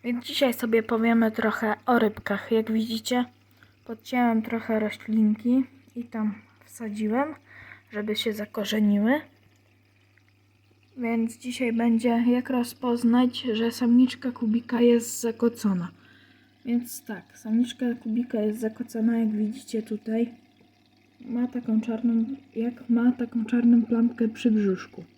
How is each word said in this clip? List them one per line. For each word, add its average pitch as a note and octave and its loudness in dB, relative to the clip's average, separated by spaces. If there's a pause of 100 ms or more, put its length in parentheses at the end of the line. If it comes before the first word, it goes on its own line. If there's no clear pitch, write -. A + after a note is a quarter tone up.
Więc A#3+ -4
dzisiaj C4 0
sobie A3+ 0
powiemy A3+ 2
trochę G#3+ -2 (120)
o A#3+ 4
rybkach. G#3 -2
Jak A3 0
widzicie, A3+ -2 (600)
podcięłam A#3 0
trochę A3+ -2
roślinki A3 2 (320)
i A#3+ -10
tam G#3+ -4 (300)
wsadziłem, A3 -4 (580)
żeby G#3+ -4
się A3 -4
zakorzeniły. G#3+ 2 (1800)
Więc A#3 -2
dzisiaj B3 -4
będzie, A#3 2
jak B3 2
rozpoznać, B3 0
że A3+ 0
samiczka B3 2
kubika A#3 -2
jest A#3 4
zakocona. A3 -2 (760)
Więc A#3+ -4
tak, - -14
samiczka A#3+ -2 (160)
kubika A#3 -4
jest G#3+ -2
zakocona, A3+ -2
jak G#3+ 0
widzicie G#3+ -4
tutaj. A3+ -4 (880)
Ma A#3+ -4
taką A3+ -2
czarną, A3+ 0 (320)
jak A#3+ -6
ma A#3+ 4
taką A#3 -4
czarną A#3 4
plamkę A#3 0
przy A3+ -2
brzuszku. G3 -2 (140)